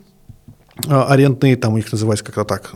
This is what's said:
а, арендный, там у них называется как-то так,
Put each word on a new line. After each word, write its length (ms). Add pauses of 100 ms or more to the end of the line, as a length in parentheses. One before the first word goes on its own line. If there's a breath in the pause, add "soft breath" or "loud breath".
(880)
а, 180
арендный, 500
там 160
у 60
них 120
называется 320
как-то 220
так, 320